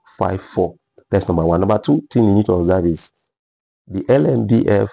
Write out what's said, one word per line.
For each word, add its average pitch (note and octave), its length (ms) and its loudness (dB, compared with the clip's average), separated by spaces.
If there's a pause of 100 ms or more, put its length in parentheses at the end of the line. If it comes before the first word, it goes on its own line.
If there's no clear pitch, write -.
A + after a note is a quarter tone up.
(180)
five F#2+ 240 -4
four. E2+ 320 -4 (360)
That's G2 180 -2
number E2 160 0
one. E2+ 160 0
Number G#2+ 180 0
two - 320 0
thing A#2+ 140 2
you G2 100 4
need G#2 120 2
to F#2+ 80 0
observe F2+ 320 0
is E2 260 -4 (760)
the F#2 220 -8
L C#3 180 2
M A#2 200 0
B A2+ 200 2
F, G#2 260 0